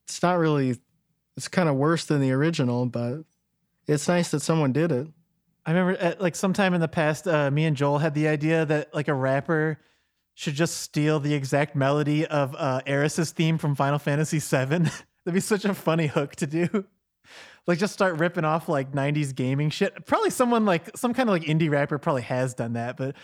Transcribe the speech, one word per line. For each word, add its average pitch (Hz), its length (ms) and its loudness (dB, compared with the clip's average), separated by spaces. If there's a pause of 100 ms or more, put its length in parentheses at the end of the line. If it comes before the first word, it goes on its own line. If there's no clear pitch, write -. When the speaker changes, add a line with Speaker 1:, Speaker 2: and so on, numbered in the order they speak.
Speaker 1:
it's - 180 -8
not 180 160 2
really, 143 400 2 (580)
it's - 120 -10
kinda 170 240 2
worse 147 320 2
than 147 160 2
the 131 120 2
original, 131 540 0
but 120 340 -6 (680)
it's 147 220 0
nice 175 240 2
that 151 100 0
someone 151 300 2
did 160 200 2
it. 135 160 -2 (560)
Speaker 2:
I 160 80 -2
remember 185 280 2
at, 170 200 0
like, 180 160 0
sometime 190 380 0
in 175 60 2
the 165 60 2
past, 151 400 -2
uh, 151 240 2
me 151 140 2
and 156 120 2
Joel 143 220 2
had 151 160 0
the 151 140 2
idea 160 380 2
that, 151 280 -2
like, 151 140 -2
a 151 60 0
rapper 139 680 0 (540)
should 151 200 -6
just 165 280 0
steal 151 360 0
the 147 160 -2
exact 143 400 0
melody 147 520 2
of, 143 300 -2
uh, 131 300 -2
Eris's 147 460 0
theme 160 260 0
from 147 160 -2
Final 143 240 2
Fantasy 151 400 -2
seven. 143 460 0
<laughs> - 400 -6
That'd 175 100 -4
be 190 60 2
such 196 240 -2
a 196 100 0
funny 165 340 0
hook 143 280 -2
to 165 100 -4
do. 165 220 0 (220)
<laughs> - 40 -20 (720)
Like, 170 120 0
just 202 140 0
start 175 260 0
ripping 170 240 0
off, 156 240 0
like, 139 260 -2
nineties 143 380 0
gaming 139 380 0
shit. - 360 -4
Probably 381 240 2
someone, 240 340 2
like, 175 320 0
some 240 160 -2
kinda, 233 200 2
like, 170 100 2
indie 156 260 2
rapper 143 300 0
probably 139 240 -2
has 127 320 -2
done 117 200 -4
that, 117 220 -6
but 135 280 -6